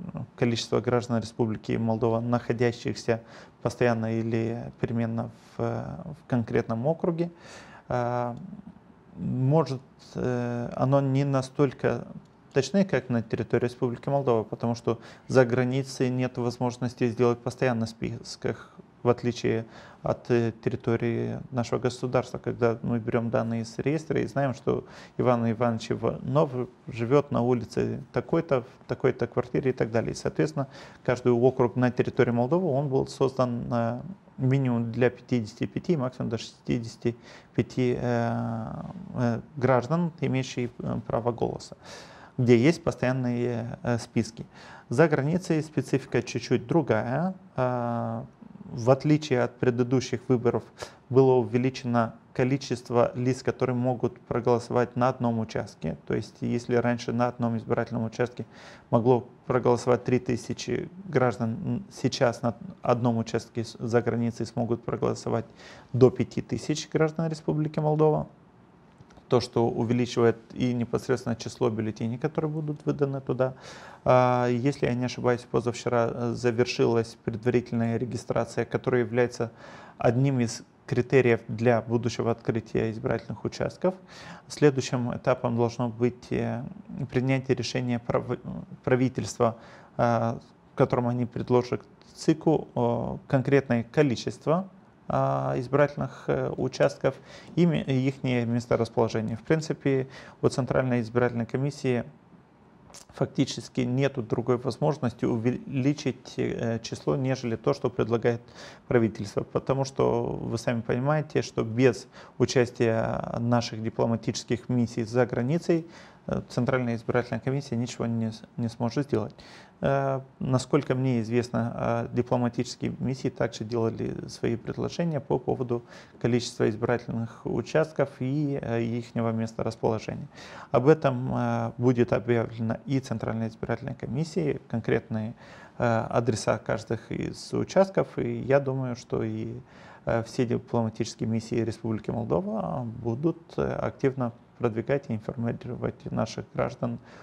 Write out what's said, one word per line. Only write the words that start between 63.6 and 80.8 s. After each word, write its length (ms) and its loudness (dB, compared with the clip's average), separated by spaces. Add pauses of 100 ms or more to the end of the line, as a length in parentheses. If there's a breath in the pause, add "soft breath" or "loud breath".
с-, 140 -14
за 240 2
границей 440 -2
смогут 380 -2
проголосовать 600 -2 (460 loud breath)
до 180 8
пяти 320 -2
тысяч 480 -6
граждан 380 0
Республики 520 -2
Молдова. 480 2 (1000)
То, 120 4
что 280 0
увеличивает 720 2 (160)
и 180 0
непосредственно 640 -2
число 320 -2
бюллетеней, 480 -4
которые 340 -2
будут 360 -6
выданы 340 0
туда. 340 0 (500 loud breath)
А, 440 6
если 380 0
я 80 0
не 100 -2
ошибаюсь, 460 0
позавчера, 600 0
э, 240 -2
завершилась 880 2
предварительная 760 0
регистрация, 640 -2
которая 380 0
является 480 0 (480 loud breath)
одним 420 2
из 220 -2 (240)